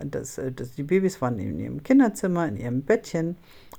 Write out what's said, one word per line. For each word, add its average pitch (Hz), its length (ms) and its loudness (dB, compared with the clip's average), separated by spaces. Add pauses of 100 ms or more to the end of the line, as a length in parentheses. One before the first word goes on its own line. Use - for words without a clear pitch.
dass, 131 320 -6
äh, 131 160 -4
dass 127 220 -10
die 143 80 -6
Babys 185 400 0
waren 120 160 0
in 92 200 -4
ihrem 123 240 -6
Kinderzimmer, 202 640 4
in 104 120 -4
ihrem 123 240 -2
Bettchen 170 560 0 (400)